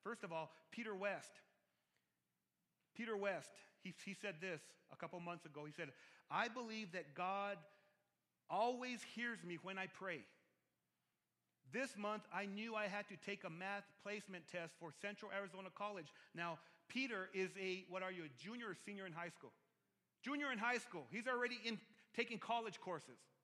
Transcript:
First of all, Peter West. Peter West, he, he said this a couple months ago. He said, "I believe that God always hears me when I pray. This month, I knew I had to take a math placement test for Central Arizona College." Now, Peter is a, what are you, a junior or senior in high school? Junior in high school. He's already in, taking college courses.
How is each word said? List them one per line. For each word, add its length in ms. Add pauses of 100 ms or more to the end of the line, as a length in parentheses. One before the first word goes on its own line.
First 200
of 80
all, 200 (200)
Peter 240
West. 360 (1600)
Peter 200
West, 360 (300)
he, 120 (100)
he 160
said 220
this 180 (320)
a 40
couple 260
months 240
ago. 200
He 60
said, 180 (400)
"I 200
believe 420
that 240
God 420 (920)
always 500 (160)
hears 260
me 220
when 140
I 100
pray. 320 (1500)
This 240
month, 280 (100)
I 120
knew 300
I 120
had 200
to 80
take 300
a 40
math 340 (200)
placement 480
test 300
for 100 (100)
Central 300
Arizona 420
College." 340 (280)
Now, 220 (320)
Peter 440
is 240
a, 300
what 160
are 80
you, 140
a 180
junior 280
or 40 (100)
senior 200
in 80
high 160
school? 240 (680)
Junior 300
in 60
high 220
school. 300
He's 180
already 360
in, 160 (340)
taking 240
college 440
courses. 380 (240)